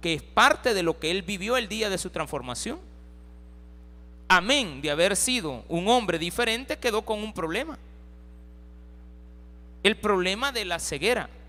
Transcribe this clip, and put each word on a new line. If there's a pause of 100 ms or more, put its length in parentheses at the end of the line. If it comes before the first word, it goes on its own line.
que
es
parte
de
lo
que
él
vivió
el
día
de
su
transformación. (1500)
Amén
de
haber
sido
un
hombre
diferente,
quedó
con
un
problema. (2000)
El
problema
de
la
ceguera (200)